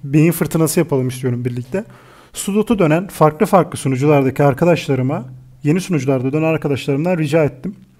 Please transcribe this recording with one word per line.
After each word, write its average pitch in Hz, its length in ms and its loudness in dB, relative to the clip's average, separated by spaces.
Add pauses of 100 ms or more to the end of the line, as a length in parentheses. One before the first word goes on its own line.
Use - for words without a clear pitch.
Beyin 151 280 2
fırtınası 165 480 0
yapalım 139 280 0
istiyorum 127 360 -4
birlikte. 127 400 -6 (480)
Slotu 208 460 -2
dönen 175 280 2
farklı 156 400 2
farklı 180 320 2
sunuculardaki 135 640 2
arkadaşlarıma, 143 800 0 (380)
yeni 156 180 0
sunucularda 135 520 0
dönen 156 140 0
arkadaşlarımdan 156 720 -2
rica 156 260 2
ettim. 175 320 -6 (240)